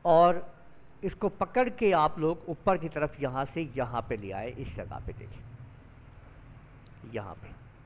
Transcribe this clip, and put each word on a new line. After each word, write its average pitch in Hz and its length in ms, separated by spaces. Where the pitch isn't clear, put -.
और 170 360
इसको 196 260
पकड़ 247 400
के 208 240
आप 156 240
लोग 160 300
ऊपर 175 300
की 160 100
तरफ 151 320
यहाँ 135 260
से 165 160
यहाँ 120 260
पे 113 140
ले 98 160
आए, 104 180
इस 127 260
जगह 87 220
पे - 140
देखिए, - 300
यहाँ 101 220
पे, - 180